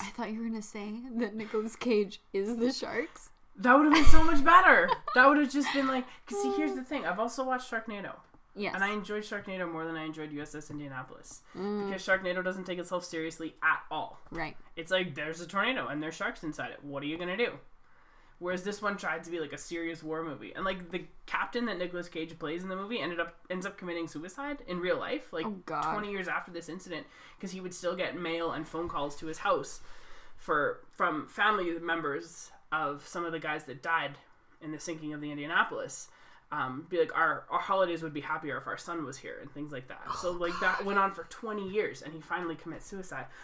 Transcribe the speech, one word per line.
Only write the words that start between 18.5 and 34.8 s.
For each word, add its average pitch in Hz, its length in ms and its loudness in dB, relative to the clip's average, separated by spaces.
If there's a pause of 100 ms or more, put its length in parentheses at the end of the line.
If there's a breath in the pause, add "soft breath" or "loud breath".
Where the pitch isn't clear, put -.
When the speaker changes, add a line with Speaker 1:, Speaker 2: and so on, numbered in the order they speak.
Speaker 2:
this 202 180 -6
one 202 160 -2
tried 165 280 -4
to 170 80 -14
be, 170 80 -4
like, 147 120 -6
a 147 60 -8
serious 165 420 -6
war 156 220 -6
movie. 156 320 -10
And, 180 100 -6
like, 190 280 -6
the 175 120 -6 (220)
captain 240 400 -4
that 202 100 -4
Nicolas 175 320 -6
Cage 160 300 -8
plays 160 240 -6
in 190 60 -8
the 185 80 -6
movie 202 240 -6
ended 170 180 -4
up, 170 160 -4 (160)
ends 185 160 -4
up 190 100 -8
committing 170 300 -6
suicide 277 600 -10
in 180 100 -4
real 175 180 0
life, - 360 -6
like, 160 120 -4
Speaker 1:
Oh, 214 120 -6 (100)
God. 156 260 -2
Speaker 2:
twenty 202 200 -4
years 185 160 -6
after 165 240 -4
this 170 160 -10
incident, 160 400 -10 (320 loud breath)
'cause 190 100 -8
he 185 100 -8
would 180 140 -8
still 175 220 -2
get 165 200 -2
mail 165 360 -2
and 151 160 -6
phone 170 200 -4
calls 147 280 -4
to 160 100 -8
his 160 120 -6
house - 420 0 (560 loud breath)
for, 147 560 0
from 156 340 -2
family 190 540 0
members 165 720 -4 (180)
of 147 380 -2
some 175 160 -6
of 165 80 -6
the 160 80 -4
guys 156 240 -6
that 131 180 -14
died 151 360 -2 (420)
in 156 100 -10
the 156 80 -8
sinking 156 340 -8